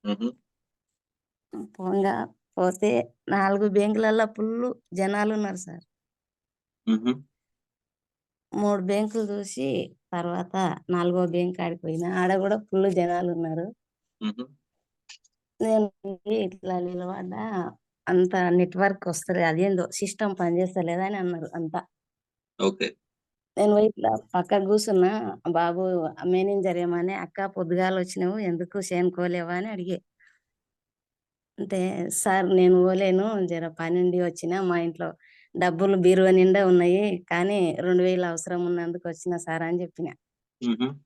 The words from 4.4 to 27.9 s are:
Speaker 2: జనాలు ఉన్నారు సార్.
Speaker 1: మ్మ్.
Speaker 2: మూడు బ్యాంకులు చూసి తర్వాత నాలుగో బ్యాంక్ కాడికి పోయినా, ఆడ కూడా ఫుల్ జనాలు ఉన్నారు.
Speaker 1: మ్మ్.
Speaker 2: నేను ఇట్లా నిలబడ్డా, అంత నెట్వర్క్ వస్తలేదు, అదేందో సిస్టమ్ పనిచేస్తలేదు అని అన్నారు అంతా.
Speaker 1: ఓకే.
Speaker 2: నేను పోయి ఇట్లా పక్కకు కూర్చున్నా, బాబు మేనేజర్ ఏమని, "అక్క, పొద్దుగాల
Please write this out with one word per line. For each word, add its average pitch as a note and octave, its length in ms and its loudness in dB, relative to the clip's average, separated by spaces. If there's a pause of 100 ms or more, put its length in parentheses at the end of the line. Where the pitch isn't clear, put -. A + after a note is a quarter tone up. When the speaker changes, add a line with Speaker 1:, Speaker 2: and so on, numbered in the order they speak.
Speaker 2:
జనాలు G3+ 380 0
ఉన్నారు G3 260 -4
సార్. E3+ 240 -16 (1040)
Speaker 1:
మ్మ్. A2+ 340 0 (1300)
Speaker 2:
మూడు G3+ 320 0
బ్యాంకులు G#3+ 440 -2
చూసి G3+ 400 -6 (420)
తర్వాత F3+ 460 -6 (340)
నాలుగో F3+ 400 2
బ్యాంక్ F3+ 280 -2
కాడికి E3+ 240 -6
పోయినా, E3 260 -4 (100)
ఆడ F3+ 220 2
కూడా G3 220 0
ఫుల్ G3 320 0
జనాలు F3 380 0
ఉన్నారు. E3 340 -4 (560)
Speaker 1:
మ్మ్. A#2 300 -8 (1080)
Speaker 2:
నేను A3 260 2 (560)
ఇట్లా F#3 380 -6
నిలబడ్డా, F3+ 640 -8 (640)
అంత F3+ 280 4 (180)
నెట్వర్క్ F#3 540 2
వస్తలేదు, F3 400 0
అదేందో F3+ 380 0 (100)
సిస్టమ్ G3+ 420 -4
పనిచేస్తలేదు F3+ 680 -2
అని G3 140 -4
అన్నారు F3 360 -6
అంతా. E3+ 280 -6 (800)
Speaker 1:
ఓకే. F#2+ 320 -2 (680)
Speaker 2:
నేను G#3 140 4
పోయి G#3 160 6
ఇట్లా - 220 0 (200)
పక్కకు F#3+ 360 0
కూర్చున్నా, G3+ 440 4 (420)
బాబు E3+ 320 0 (440)
మేనేజర్ F#3 520 2
ఏమని, F3 400 -2
"అక్క, F3 180 -12 (140)
పొద్దుగాల F#3 460 0